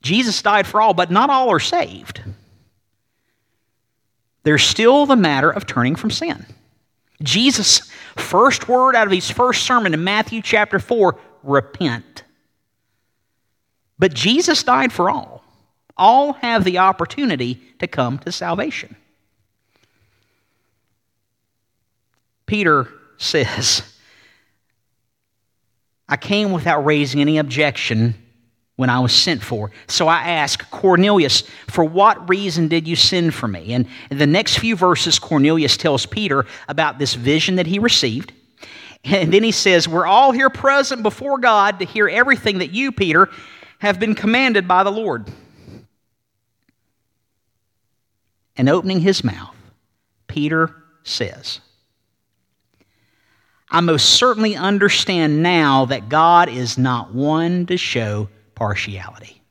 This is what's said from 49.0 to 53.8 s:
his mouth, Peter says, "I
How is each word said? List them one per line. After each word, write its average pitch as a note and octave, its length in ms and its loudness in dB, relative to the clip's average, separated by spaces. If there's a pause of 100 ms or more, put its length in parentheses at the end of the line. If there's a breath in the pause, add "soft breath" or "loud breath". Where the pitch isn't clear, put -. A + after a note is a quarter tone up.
his F#3+ 220 0
mouth, F#2 340 -8 (680)
Peter D#3+ 480 -2 (300)
says, - 560 -10 (2000)
"I E3+ 140 0